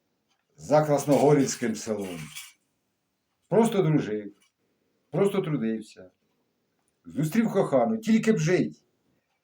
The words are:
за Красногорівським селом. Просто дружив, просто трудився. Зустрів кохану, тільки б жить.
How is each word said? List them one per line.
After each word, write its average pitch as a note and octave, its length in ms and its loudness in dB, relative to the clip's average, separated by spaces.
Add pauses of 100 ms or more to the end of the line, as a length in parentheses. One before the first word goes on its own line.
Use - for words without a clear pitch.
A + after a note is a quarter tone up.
(600)
за D3+ 240 2
Красногорівським C3+ 880 2
селом. G2+ 440 -8 (1300)
Просто G3+ 360 2
дружив, G#2+ 500 -2 (760)
просто G3 300 0
трудився. A2+ 680 -6 (960)
Зустрів D#3 460 -2
кохану, A#2+ 460 0
тільки A3 360 2
б E3+ 40 0
жить. D#3+ 460 -2 (600)